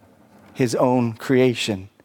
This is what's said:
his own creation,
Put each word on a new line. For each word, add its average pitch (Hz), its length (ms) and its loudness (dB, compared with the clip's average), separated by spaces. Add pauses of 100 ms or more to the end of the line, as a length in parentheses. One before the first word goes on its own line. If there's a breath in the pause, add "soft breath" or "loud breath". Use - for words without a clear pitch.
(540)
his 127 200 0
own 123 400 0
creation, 117 760 0 (160)